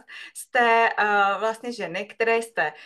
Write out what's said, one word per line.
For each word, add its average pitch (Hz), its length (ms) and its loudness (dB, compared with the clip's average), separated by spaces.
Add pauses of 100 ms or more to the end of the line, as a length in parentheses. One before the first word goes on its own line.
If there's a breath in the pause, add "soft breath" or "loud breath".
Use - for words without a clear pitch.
(360 loud breath)
jste, 233 540 2 (100)
eh, 202 400 2
vlastně 220 320 -4
ženy, 196 340 -8
které 226 320 0
jste 180 360 -4 (120)